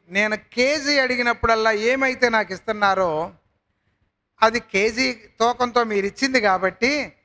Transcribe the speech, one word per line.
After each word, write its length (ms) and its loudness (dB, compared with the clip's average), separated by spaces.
నేను 280 -2
కేజీ 640 -2
అడిగినప్పుడల్లా 720 0
ఏమైతే 560 0
నాకు 240 -2
ఇస్తున్నారో, 800 -2
అది 180 4
కేజీ 520 -2
తూకంతో 720 -2
మీరు 220 -2
ఇచ్చింది 340 -2
కాబట్టి, 720 0